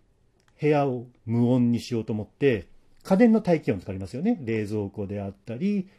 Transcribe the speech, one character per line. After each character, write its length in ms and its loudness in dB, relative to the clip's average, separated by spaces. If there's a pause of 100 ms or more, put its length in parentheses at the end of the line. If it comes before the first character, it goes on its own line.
(600)
部 80 0
屋 200 4
を 180 -4 (200)
無 280 2
音 180 4
に 80 0
し 140 -10
よ 60 -2
う 60 -6
と 60 -6
思 120 -4
っ 40 -12
て、 400 0 (360)
家 140 2
電 140 8
の 80 4
待 220 0
機 100 -2
音 80 0
と 60 -16
か 60 -10
あ 20 -6
り 60 -8
ま 80 -8
す 80 -12
よ 80 -6
ね。 180 0
冷 240 -2
蔵 240 -4
庫 160 -10
で 160 -8
あ 60 -8
っ 60 -10 (120)
た 100 -10
り、 320 -2 (120)